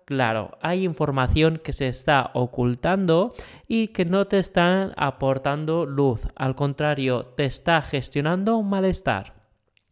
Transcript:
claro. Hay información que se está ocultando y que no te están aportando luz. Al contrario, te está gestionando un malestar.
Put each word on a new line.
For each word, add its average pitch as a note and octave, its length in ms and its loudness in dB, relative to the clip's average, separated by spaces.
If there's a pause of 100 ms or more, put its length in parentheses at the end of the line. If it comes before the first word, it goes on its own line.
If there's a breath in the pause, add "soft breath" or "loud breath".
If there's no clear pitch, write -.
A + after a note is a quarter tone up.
claro. A2+ 580 -2
Hay F#3 220 0
información D3+ 800 2
que D3 100 -8
se C3 160 -2
está C3+ 460 2
ocultando E3 960 0 (380 loud breath)
y A3 200 0
que - 160 -2
no F#3+ 220 2
te G3 120 2
están F#3 580 2
aportando C#3+ 920 -2
luz. C#3 400 0 (100)
Al C3 180 -2
contrario, C#3 680 -2
te - 200 -4
está D#3 380 0
gestionando E3+ 720 -2
un G#3 120 -2
malestar. F#3 640 -2 (580)